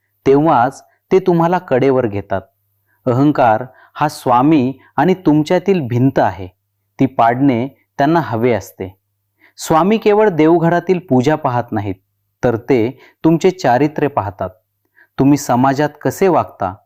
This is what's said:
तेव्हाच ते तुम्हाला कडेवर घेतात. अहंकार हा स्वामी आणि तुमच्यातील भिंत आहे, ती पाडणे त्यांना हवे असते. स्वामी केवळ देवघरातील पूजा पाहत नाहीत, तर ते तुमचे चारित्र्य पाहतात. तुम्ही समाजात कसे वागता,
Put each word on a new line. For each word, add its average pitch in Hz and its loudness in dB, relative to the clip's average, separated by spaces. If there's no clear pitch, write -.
तेव्हाच 139 2
ते 190 4
तुम्हाला 175 0
कडेवर 131 0
घेतात. 101 -6
अहंकार 127 2
हा - -2
स्वामी 131 0
आणि 170 2
तुमच्यातील 180 0
भिंत 123 -2
आहे, 98 -2
ती 135 2
पाडणे 123 0
त्यांना 160 0
हवे 120 -2
असते. - -8
स्वामी 180 0
केवळ 214 2
देवघरातील 170 0
पूजा 131 0
पाहत 123 -4
नाहीत, 104 -6
तर 117 0
ते 120 -2
तुमचे 165 2
चारित्र्य 147 0
पाहतात. 101 -6
तुम्ही 143 2
समाजात 135 0
कसे 165 0
वागता, 104 -2